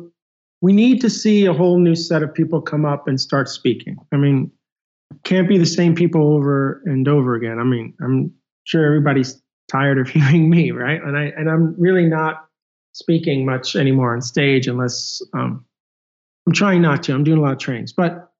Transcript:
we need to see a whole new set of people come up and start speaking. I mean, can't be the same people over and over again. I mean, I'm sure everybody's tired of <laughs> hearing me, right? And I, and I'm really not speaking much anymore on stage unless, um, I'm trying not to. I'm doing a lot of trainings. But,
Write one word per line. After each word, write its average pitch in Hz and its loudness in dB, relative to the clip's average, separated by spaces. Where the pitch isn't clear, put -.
we 185 4
need 247 4
to 226 0
see 208 2
a 175 2
whole 175 2
new 170 4
set 160 -2
of 147 -6
people 160 -2
come 151 -4
up 143 -4
and 135 -2
start 135 -2
speaking. - -6
I 147 0
mean, 139 0
can't 185 0
be 196 4
the 165 4
same 170 2
people 160 2
over 139 -2
and 131 -2
over 131 2
again. 113 -6
I 120 -4
mean, 120 -2
I'm 131 -2
sure 160 0
everybody's 143 0
tired 135 0
of 127 -2
<laughs> - -14
hearing 156 4
me, 170 4
right? 131 -6
And 143 -6
I, 147 -6
and 156 -4
I'm 160 0
really 180 2
not 156 -2
speaking 160 -2
much 131 -4
anymore 131 0
on 123 -6
stage 135 0
unless, 123 -6
um, 123 -6
I'm 165 2
trying 185 2
not 139 2
to. 139 -2
I'm 143 0
doing 156 4
a 151 2
lot 135 0
of 127 -6
trainings. 117 -8
But, 170 -4